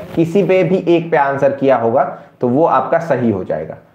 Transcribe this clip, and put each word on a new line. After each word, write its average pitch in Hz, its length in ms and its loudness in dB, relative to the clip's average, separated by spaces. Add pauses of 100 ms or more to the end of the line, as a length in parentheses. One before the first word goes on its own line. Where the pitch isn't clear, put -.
(160)
किसी 170 280 2
पे 185 200 2
भी 180 240 -2
एक 165 240 2
पे 165 60 2
answer 139 340 0
किया 135 260 2
होगा 117 440 0 (200)
तो 123 80 0
वो 143 160 2
आपका 151 340 0
सही 123 320 -2
हो 95 120 -2
जाएगा। 78 340 -8 (180)